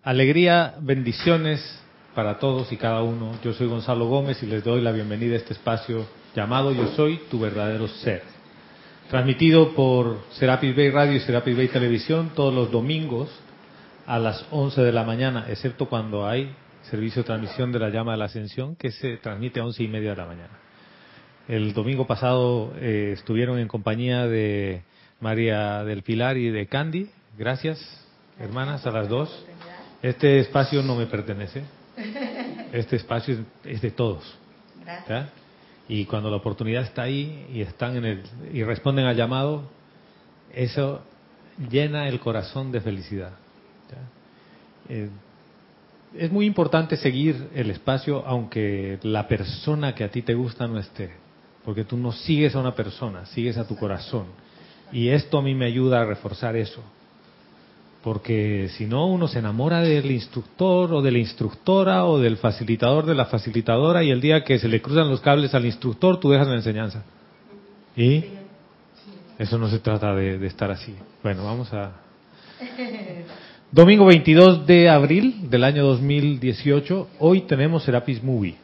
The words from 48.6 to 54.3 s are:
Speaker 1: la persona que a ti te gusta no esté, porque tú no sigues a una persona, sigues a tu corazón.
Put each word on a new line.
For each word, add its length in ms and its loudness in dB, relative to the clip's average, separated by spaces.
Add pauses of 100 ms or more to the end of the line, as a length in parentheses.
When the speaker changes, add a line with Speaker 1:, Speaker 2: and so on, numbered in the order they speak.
Speaker 1:
la 260 -2
persona 680 -4
que 80 -6
a 60 -4
ti 120 -6
te 120 -2
gusta 340 -4
no 120 -6
esté, 320 -12 (540)
porque 180 -6
tú 140 -6
no 160 -4
sigues 420 0
a 40 0
una 140 -4
persona, 520 -8
sigues 320 -6
a 100 -6
tu 80 -8
corazón. 520 -8 (680)